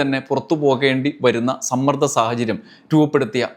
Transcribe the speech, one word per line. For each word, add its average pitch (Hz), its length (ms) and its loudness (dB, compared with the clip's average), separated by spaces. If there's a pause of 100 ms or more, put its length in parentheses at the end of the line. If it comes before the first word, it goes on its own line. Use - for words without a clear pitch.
തന്നെ 135 260 -2
പുറത്തു 147 380 -2
പോകേണ്ടി 131 480 2 (140)
വരുന്ന 120 280 2 (140)
സമ്മർദ്ദ 139 480 0
സാഹചര്യം 117 420 -2 (340)
രൂപപ്പെടുത്തിയ 135 540 2 (100)